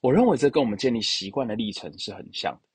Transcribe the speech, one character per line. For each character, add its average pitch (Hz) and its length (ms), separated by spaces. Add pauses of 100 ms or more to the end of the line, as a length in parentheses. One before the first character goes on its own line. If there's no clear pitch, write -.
我 127 120
认 233 140
为 175 100
这 139 140
跟 147 120
我 120 60
们 104 100
建 131 140
立 113 80
习 98 300
惯 131 180
的 107 80
历 110 160
程 85 260
是 - 140
很 95 200
像 80 200 (100)
的。 - 120